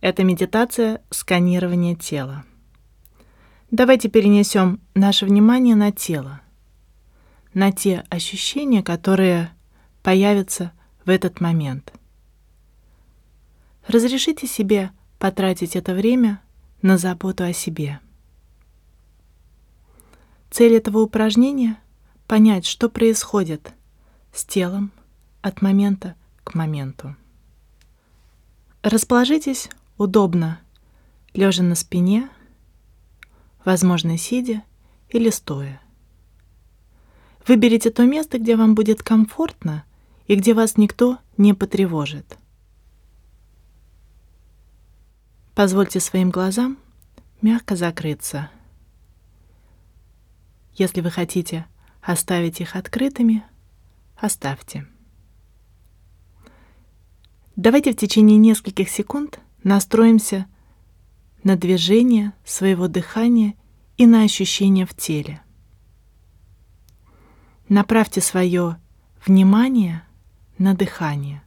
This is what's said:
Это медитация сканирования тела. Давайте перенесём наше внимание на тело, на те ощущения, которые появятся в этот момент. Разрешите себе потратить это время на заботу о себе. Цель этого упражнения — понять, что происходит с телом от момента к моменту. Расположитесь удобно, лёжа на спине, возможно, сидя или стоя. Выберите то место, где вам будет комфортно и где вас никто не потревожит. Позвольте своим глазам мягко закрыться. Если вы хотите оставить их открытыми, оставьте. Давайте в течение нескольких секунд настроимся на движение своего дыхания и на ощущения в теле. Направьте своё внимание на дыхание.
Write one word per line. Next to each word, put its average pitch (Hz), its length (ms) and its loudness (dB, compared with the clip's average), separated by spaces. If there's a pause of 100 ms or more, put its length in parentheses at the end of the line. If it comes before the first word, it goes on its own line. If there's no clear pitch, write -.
Это 185 220 -2
медитация 220 880 -2
сканирования 175 840 -2
тела. 139 480 -10 (1300)
Давайте 247 360 2
перенесём 202 720 2 (140)
наше 196 320 2
внимание 226 480 4
на 208 160 4
тело, 143 500 -8 (1120)
на 196 200 0
те 190 360 -2
ощущения, 208 760 -4
которые 175 680 0 (540)
появятся 190 680 0 (320)
в 185 60 -2
этот 185 300 -2
момент. 151 520 -4 (2000)
Разрешите 254 580 -2
себе 202 460 -4 (260)
потратить 190 560 -4
это 185 200 -6
время 220 460 0 (400)
на 190 160 2
заботу 185 460 -4
о 175 100 -4
себе. 151 460 -10 (2500)
Цель 233 240 4
этого 220 260 0
упражнения — 220 760 0 (520)
понять, 214 380 4
что - 220 -4
происходит 214 840 -2 (600)
с - 120 -12
телом 196 480 -4 (500)
от 196 180 -8
момента 196 540 0 (300)
к - 100 -16
моменту. 143 640 -8 (1700)
Расположитесь 247 840 -2 (300)
удобно, 180 640 0 (720)
лёжа 190 280 0
на 175 120 0
спине, 190 560 -2 (1300)
возможно, 175 520 0
сидя 240 460 -6 (460)
или 233 220 0
стоя. 139 500 -10 (1700)
Выберите 226 440 4
то 233 160 2
место, 294 320 -2
где 226 180 0
вам 220 180 4
будет 214 280 0
комфортно 220 800 -2 (420)
и 202 100 2
где 202 180 2
вас 220 220 0
никто 247 420 2 (180)
не 202 180 6
потревожит. 165 840 -4 (3250)
Позвольте 196 440 0
своим 185 320 -2
глазам 196 480 -4 (640)
мягко 220 320 0
закрыться. 160 760 -6 (2250)
Если 185 260 -4
вы 170 100 -4
хотите 165 560 -6 (340)
оставить 170 600 -4
их 170 160 -10
открытыми, 226 680 -2 (720)
оставьте. 143 720 -10 (2750)
Давайте 240 360 2
в - 40 -4
течение 214 420 6
нескольких 214 500 2
секунд - 520 -8 (240)
настроимся 202 840 2 (960)
на 190 140 2
движение 202 760 2 (120)
своего 185 420 -2
дыхания 214 680 0 (420)
и 240 100 8
на 233 160 8
ощущения 196 640 0
в - 80 -16
теле. 151 480 -8 (2250)
Направьте 202 520 2
своё 175 560 -2 (500)
внимание 190 800 2 (520)
на 190 180 2
дыхание. 147 720 -6